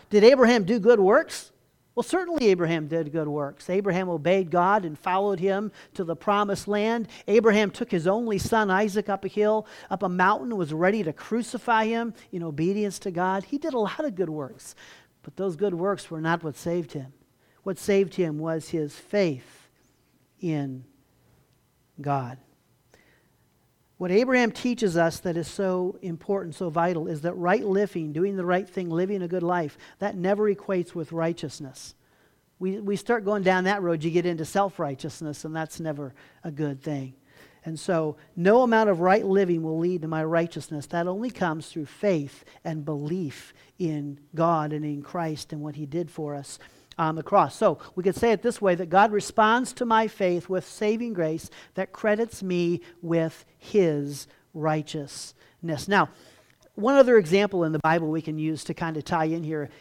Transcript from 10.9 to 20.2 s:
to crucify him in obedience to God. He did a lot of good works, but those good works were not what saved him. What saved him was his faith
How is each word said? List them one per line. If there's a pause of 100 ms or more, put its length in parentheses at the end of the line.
to
crucify
him (180)
in
obedience
to
God.
He
did
a
lot
of
good
works, (480)
but
those
good
works
were
not
what
saved
him. (500)
What
saved
him
was
his
faith (720)